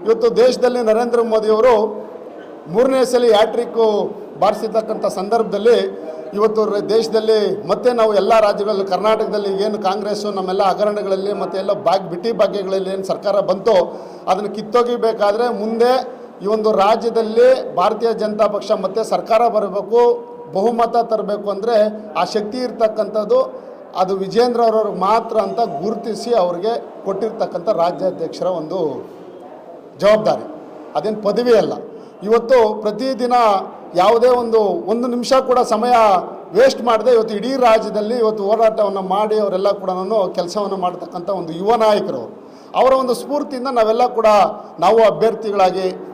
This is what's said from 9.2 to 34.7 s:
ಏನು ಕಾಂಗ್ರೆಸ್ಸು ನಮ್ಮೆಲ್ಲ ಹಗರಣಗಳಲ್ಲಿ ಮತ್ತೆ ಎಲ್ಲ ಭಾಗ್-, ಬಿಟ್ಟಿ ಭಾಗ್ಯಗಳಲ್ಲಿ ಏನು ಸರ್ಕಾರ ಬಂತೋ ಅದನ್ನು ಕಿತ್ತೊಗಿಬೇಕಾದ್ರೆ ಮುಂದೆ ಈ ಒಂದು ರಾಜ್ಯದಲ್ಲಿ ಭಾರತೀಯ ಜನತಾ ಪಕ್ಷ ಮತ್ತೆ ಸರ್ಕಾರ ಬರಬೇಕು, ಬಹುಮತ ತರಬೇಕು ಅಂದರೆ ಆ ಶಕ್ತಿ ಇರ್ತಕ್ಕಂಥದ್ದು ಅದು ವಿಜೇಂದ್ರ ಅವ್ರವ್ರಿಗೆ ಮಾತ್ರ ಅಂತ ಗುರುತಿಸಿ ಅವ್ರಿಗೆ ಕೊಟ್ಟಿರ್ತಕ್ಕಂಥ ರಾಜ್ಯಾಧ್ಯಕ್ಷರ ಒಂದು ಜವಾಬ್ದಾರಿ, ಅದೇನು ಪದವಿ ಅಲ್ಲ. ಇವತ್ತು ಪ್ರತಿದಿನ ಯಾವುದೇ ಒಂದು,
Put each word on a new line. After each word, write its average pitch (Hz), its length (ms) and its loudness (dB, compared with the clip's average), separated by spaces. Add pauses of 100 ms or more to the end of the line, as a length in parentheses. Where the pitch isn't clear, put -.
ಏನು 208 160 -2
ಕಾಂಗ್ರೆಸ್ಸು 208 520 -4
ನಮ್ಮೆಲ್ಲ 190 320 -2
ಹಗರಣಗಳಲ್ಲಿ 196 680 0
ಮತ್ತೆ 190 260 -6
ಎಲ್ಲ 196 140 -2
ಭಾಗ್-, 170 380 0
ಬಿಟ್ಟಿ 180 220 -4
ಭಾಗ್ಯಗಳಲ್ಲಿ 190 580 -2
ಏನು 190 140 -6
ಸರ್ಕಾರ 196 360 -2
ಬಂತೋ 190 340 0 (540)
ಅದನ್ನು 202 220 -2
ಕಿತ್ತೊಗಿಬೇಕಾದ್ರೆ 220 1120 0
ಮುಂದೆ 226 560 0 (260)
ಈ 180 40 -4
ಒಂದು 214 260 0
ರಾಜ್ಯದಲ್ಲಿ 220 1000 2
ಭಾರತೀಯ 214 400 0
ಜನತಾ 208 320 0
ಪಕ್ಷ 196 260 -2
ಮತ್ತೆ 196 320 -2
ಸರ್ಕಾರ 220 440 2
ಬರಬೇಕು, 202 520 0 (520)
ಬಹುಮತ 226 440 0
ತರಬೇಕು 208 540 -2
ಅಂದರೆ 208 260 -2 (380)
ಆ 165 100 0
ಶಕ್ತಿ 214 340 -4
ಇರ್ತಕ್ಕಂಥದ್ದು 220 1040 -2 (340)
ಅದು 190 200 0
ವಿಜೇಂದ್ರ 226 440 0
ಅವ್ರವ್ರಿಗೆ 214 400 0
ಮಾತ್ರ 220 360 0
ಅಂತ 196 240 -2
ಗುರುತಿಸಿ 208 720 -4
ಅವ್ರಿಗೆ 180 680 -2
ಕೊಟ್ಟಿರ್ತಕ್ಕಂಥ 196 640 -6
ರಾಜ್ಯಾಧ್ಯಕ್ಷರ 165 800 -2
ಒಂದು 180 340 -4 (1160)
ಜವಾಬ್ದಾರಿ, 208 460 2 (500)
ಅದೇನು 208 280 -4
ಪದವಿ 226 340 2
ಅಲ್ಲ. 175 160 2 (500)
ಇವತ್ತು 220 580 4
ಪ್ರತಿದಿನ 240 520 -2 (600)
ಯಾವುದೇ 220 340 4
ಒಂದು, 240 300 2 (320)